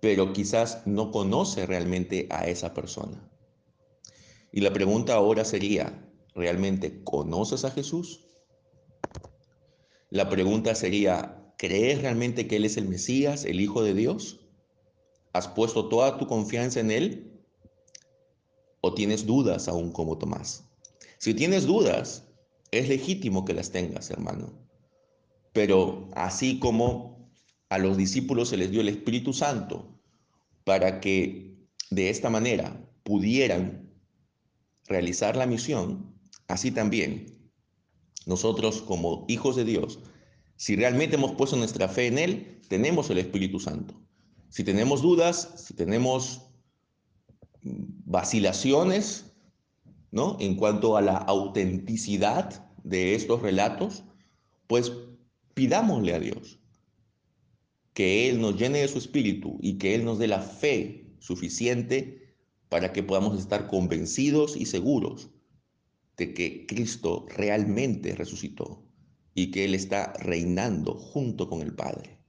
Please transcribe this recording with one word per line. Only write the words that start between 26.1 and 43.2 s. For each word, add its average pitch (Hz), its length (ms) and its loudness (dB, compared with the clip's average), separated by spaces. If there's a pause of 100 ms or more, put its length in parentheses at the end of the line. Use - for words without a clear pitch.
así 127 460 -2
como 120 720 0 (380)
a 95 80 0
los 95 180 4
discípulos 120 540 0
se 101 80 -2
les 95 120 0
dio 107 120 2
el 104 80 2
Espíritu 120 420 -2
Santo - 680 -4 (680)
para 95 340 4
que - 580 0 (320)
de 95 200 2
esta 120 200 -2
manera 113 580 -2 (160)
pudieran 101 840 0 (960)
realizar 90 500 0
la 127 100 2
misión, 117 680 -2 (340)
así - 240 -2
también 107 800 -2 (760)
nosotros 104 560 0
como 85 460 -4
hijos 120 280 0
de 123 100 0
Dios, 104 340 -2 (560)
si - 200 -2
realmente 123 400 2
hemos 135 180 2
puesto 135 220 0
nuestra 110 320 0
fe 123 200 0
en 117 100 2
Él, 180 520 -2
tenemos 127 400 2
el 90 80 2
Espíritu 92 420 0